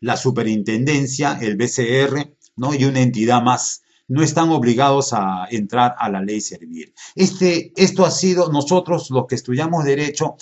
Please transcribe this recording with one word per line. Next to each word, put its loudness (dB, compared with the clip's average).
la -2
Superintendencia, 0
el -2
B 0
C 0
R, -2
¿no? -2
Y 0
una 2
entidad 2
más. -2
No 0
están 2
obligados 2
a -2
entrar 0
a -4
la -4
ley -4
Servir. -14
Este, 0
esto 4
ha 4
sido, 2
nosotros 0
los 0
que -4
estudiamos -2
Derecho, -2